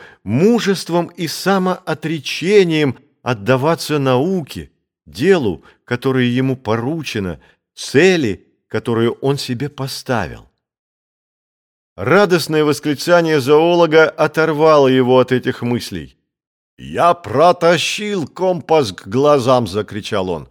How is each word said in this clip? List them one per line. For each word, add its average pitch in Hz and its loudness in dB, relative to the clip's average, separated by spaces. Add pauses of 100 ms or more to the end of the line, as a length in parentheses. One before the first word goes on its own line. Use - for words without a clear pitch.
(260)
мужеством 175 0
и 160 -8
самоотречением 165 -2 (220)
отдаваться 131 -2
науке, 131 -2 (340)
делу, 107 -2 (220)
которое 127 -2
ему 127 -2
поручено, 113 -6 (340)
цели, 151 0 (200)
которую 113 -2
он 139 -2
себе 131 -8
поставил? 110 -8 (1500)
Радостное 156 2
восклицание 156 2
зоолога 160 4
оторвало 156 2
его 127 4
от 123 2
этих 127 -2
мыслей. 107 -6 (600)
"Я 127 0
протащил 170 0
компас 160 -2
к - -18
глазам!" 127 2
закричал 98 -6
он. 78 -8